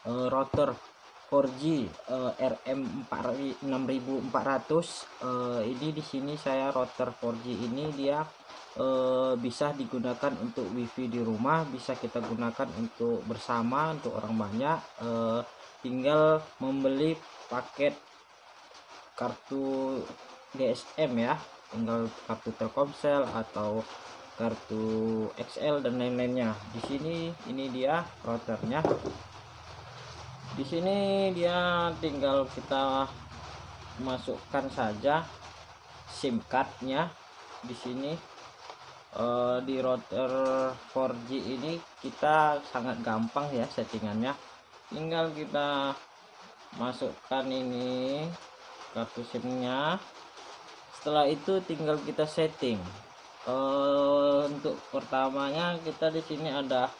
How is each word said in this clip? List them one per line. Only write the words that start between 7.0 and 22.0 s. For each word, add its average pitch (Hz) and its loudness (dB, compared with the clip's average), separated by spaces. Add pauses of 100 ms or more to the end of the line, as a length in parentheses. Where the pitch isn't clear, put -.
four 117 -2
G 120 -4
ini 123 0
dia, 143 2 (480)
eh, 131 4
bisa 127 0
digunakan 127 0
untuk 117 -2
wifi 123 -2
di 120 0
rumah, 120 4
bisa 127 -4
kita 120 -4
gunakan 117 -2
untuk 117 0
bersama, 123 0
untuk 107 -4
orang 107 -2
banyak. 110 0 (280)
Eh, 113 2 (380)
tinggal 151 4 (160)
membeli 135 2 (320)
paket 135 0 (1200)
kartu 135 -2 (480)
G 135 -10
S 117 2 (160)
M 139 4
ya, 120 2 (320)
tinggal 113 0 (160)